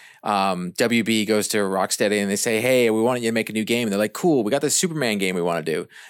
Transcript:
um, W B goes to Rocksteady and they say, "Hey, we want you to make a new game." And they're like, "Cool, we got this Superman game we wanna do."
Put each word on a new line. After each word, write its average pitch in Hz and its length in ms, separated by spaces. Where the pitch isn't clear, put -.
um, 95 540
W 117 260
B 110 220
goes 107 240
to 110 80
Rocksteady 98 640
and 101 80
they 101 60
say, 110 260
"Hey, 123 300
we 110 100
want 123 200
you 113 80
to 113 40
make 113 160
a 107 40
new 110 100
game." 117 240
And 104 40
they're 98 80
like, 107 140
"Cool, 151 300
we 101 80
got 139 100
this 147 160
Superman 147 400
game 95 180
we 90 60
wanna 85 220
do." 80 240